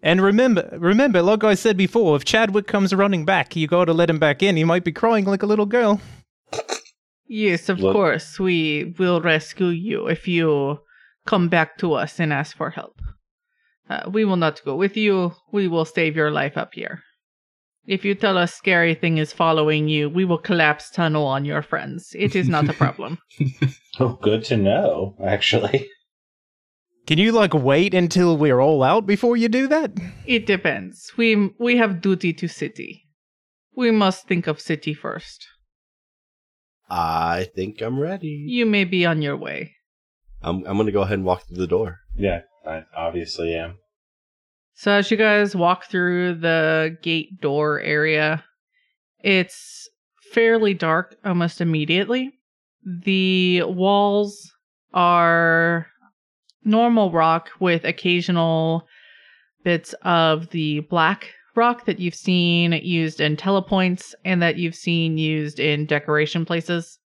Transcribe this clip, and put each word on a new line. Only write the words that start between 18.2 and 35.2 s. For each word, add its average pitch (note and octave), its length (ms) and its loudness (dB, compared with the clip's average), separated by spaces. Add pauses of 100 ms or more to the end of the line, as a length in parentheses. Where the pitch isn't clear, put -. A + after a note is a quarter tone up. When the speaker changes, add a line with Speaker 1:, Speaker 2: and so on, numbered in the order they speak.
Speaker 2:
us F3 160 0
scary E3+ 420 2
thing E3 220 0
is D#3 160 -2
following D#3 560 2
you, D3 200 0
we F3+ 160 0
will F3 120 0
collapse D#3+ 540 0
tunnel D#3 340 0
on C3+ 200 -2
your D3 160 -4
friends. D3 560 -8
It - 180 -2
is F3 140 0
not D3+ 200 2
a - 40 -4
problem. - 460 -4 (200)
Speaker 3:
<laughs> - 600 -4
Oh, B2 240 0
good A2 220 0
to A#2+ 120 -2
know, G2+ 640 0
actually. G#2 640 0 (1160)
Speaker 1:
Can D#3 140 2
you, G#3+ 120 4
like, G#3+ 220 4
wait D3+ 400 2
until F3 440 2
we're C#3+ 220 4
all C#3+ 220 4
out F#3 240 2
before A#3 320 2
you A#3 100 0
do B3+ 200 0
that? D4+ 240 0 (340)
Speaker 2:
It A#3 220 0
depends. F#3 680 -4
We, G#3+ 440 2
we A#3+ 180 2
have G3+ 240 0
duty F#3 320 0
to F3 140 -8
city. - 560 -12 (720)
We A#3+ 160 2
must G3+ 360 2
think E3+ 200 -2
of D3+ 120 -4
city D3+ 360 -6
first. - 500 -12 (1400)